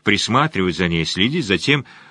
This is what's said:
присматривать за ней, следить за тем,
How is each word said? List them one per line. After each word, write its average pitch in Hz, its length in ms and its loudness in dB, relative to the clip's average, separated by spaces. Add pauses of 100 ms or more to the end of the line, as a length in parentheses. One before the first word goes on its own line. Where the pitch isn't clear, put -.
присматривать 101 720 0
за 90 120 0
ней, 82 180 0
следить 127 400 -2
за 95 120 0
тем, 139 280 0 (260)